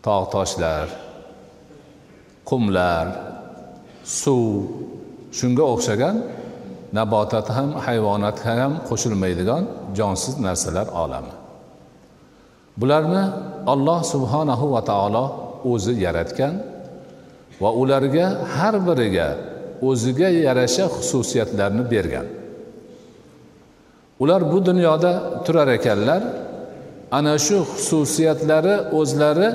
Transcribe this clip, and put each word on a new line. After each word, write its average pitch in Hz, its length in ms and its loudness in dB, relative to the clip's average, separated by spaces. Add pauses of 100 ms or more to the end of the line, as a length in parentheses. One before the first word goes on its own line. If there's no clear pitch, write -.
Tog', 98 260 2
toshlar, 80 560 -2 (1600)
qumlar, 90 640 2 (960)
suv, 127 420 0 (880)
shunga 123 400 2
o'xshagan 120 440 0 (760)
nabotat 107 580 0
ham, 135 220 -2
hayvonot 107 720 0
ham 120 280 0 (120)
qo'shilmaydigan 101 800 0 (340)
jonsiz 104 420 -2
narsalar 92 540 -2
olami. 67 420 -6 (1400)
Bularni 156 480 2 (420)
Alloh 147 380 2
subhanahu 139 680 0
va 117 120 2
taolo 104 400 2 (400)
o'zi 117 280 0
yaratgan 92 640 0 (1040)
va 101 120 2
ularga 135 540 2 (260)
har 202 220 2 (120)
biriga 104 420 2 (540)
o'ziga 131 460 2
yarasha 135 560 2
xususiyatlarni 110 1040 0
bergan. 82 360 0 (1900)
Ular 170 200 6 (120)
bu 185 140 4
dunyoda 175 460 4 (300)
turar 160 260 4
ekanlar, 117 540 4 (880)
ana 151 280 2
shu 196 260 2
xususiyatlari 156 1120 2 (180)
o'zlari 151 640 4